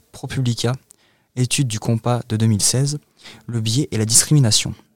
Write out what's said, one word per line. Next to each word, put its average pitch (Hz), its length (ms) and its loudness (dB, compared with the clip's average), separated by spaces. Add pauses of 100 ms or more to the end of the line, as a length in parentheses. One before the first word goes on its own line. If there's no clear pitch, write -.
(140)
ProPublica, 120 580 -2 (640)
étude 127 320 0
du 110 120 -6
compas 117 500 -2
de 107 80 -2
deux 113 80 2
mille 107 160 4
seize, 143 380 0 (480)
le 120 120 -4
biais 113 320 0
et 117 60 -2
la 107 80 2
discrimination. 113 680 2 (200)